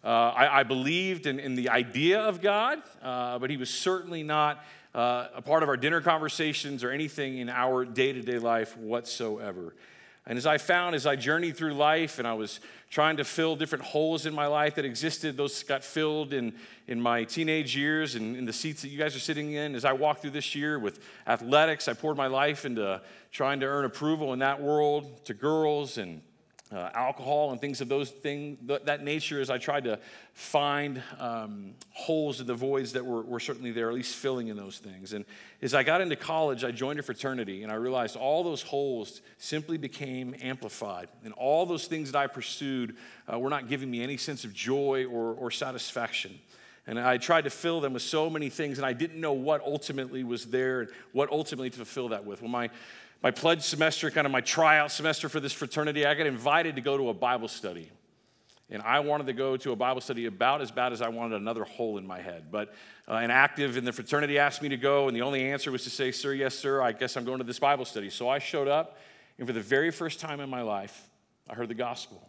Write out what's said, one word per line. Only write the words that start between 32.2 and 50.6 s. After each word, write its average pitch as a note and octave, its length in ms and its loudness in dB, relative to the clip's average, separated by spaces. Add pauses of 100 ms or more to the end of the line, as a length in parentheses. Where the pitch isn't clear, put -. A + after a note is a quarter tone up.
in A#2+ 60 -6
the B2 60 -2
voids C3 380 0
that B2 140 -4
were, A#2 160 -2
were A#2+ 180 -6
certainly B2 320 -6
there, A2+ 160 -2
at A#2 80 -2
least B2+ 200 -4
filling B2+ 340 -2
in G#2 80 -8
those G2 200 -12
things. F#2+ 360 -14
And G2+ 100 -6 (380)
as B2+ 120 0
I C3+ 100 6
got D#3+ 180 4
into E3+ 160 0
college, D3 480 0
I A#2+ 60 -2
joined C3+ 280 -4
a C#3 40 -8
fraternity, A2+ 600 -6
and G#2+ 80 -8
I A2 40 -4
realized A#2+ 420 -2
all D3 260 2
those D#3+ 180 -2
holes C3+ 600 -4 (160)
simply D#3 400 -4
became B2+ 640 -8
amplified. G#2+ 640 -8 (160)
And A2 120 -12
all D3+ 300 4
those F3 220 -4
things D#3 240 -4
that C#3+ 80 2
I C#3 80 2
pursued, C3 680 -6 (340)
uh, A#2+ 80 -4
were C3 100 0
not C3+ 200 -2
giving C3+ 200 -4
me A#2+ 140 -4
any C#3 140 -4
sense C#3+ 260 -6
of G#2 100 -10
joy C3+ 520 0
or, A#2 300 -2
or A#2+ 160 -6
satisfaction. A#2 840 -4 (480)
And A#2 140 -4
I B2+ 180 4
tried D#3+ 280 4
to C#3 40 0
fill E3+ 300 -2
them C#3 140 0
with A#2+ 80 -4
so D#3+ 280 2
many D3+ 200 -2
things, C#3+ 280 -4
and C#3 80 -2
I C3 60 2
didn't D#3+ 300 -2
know D3+ 120 2
what C#3 280 2
ultimately C3 640 -4
was A#2 220 -4
there, B2+ 420 0 (240)